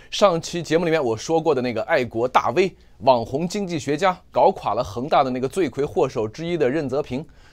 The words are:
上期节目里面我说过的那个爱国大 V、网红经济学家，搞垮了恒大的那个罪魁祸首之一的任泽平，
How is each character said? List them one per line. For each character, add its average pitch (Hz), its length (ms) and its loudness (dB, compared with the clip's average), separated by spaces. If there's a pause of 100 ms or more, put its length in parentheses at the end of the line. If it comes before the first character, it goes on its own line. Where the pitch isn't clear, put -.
(100)
上 185 280 4
期 170 240 -6
节 151 140 0
目 180 80 2
里 165 60 0
面 160 120 2
我 113 140 0
说 160 240 0
过 156 140 2
的 127 80 0
那 123 100 -2
个 110 120 -4
爱 156 200 2
国 117 240 -2
大 - 220 2
V、 175 260 0 (220)
网 120 260 4
红 165 240 -4
经 202 180 -4
济 175 120 -4
学 139 180 -2
家， 185 180 2 (160)
搞 143 200 4
垮 117 240 -4
了 117 100 -2
恒 120 240 -6
大 151 160 4
的 131 60 0
那 127 100 -4
个 131 80 -2
罪 160 220 0
魁 135 160 -2
祸 156 200 2
首 113 220 -2
之 151 160 -10
一 170 100 -4
的 147 140 2
任 147 180 -2
泽 123 160 -2
平， 131 240 -6 (260)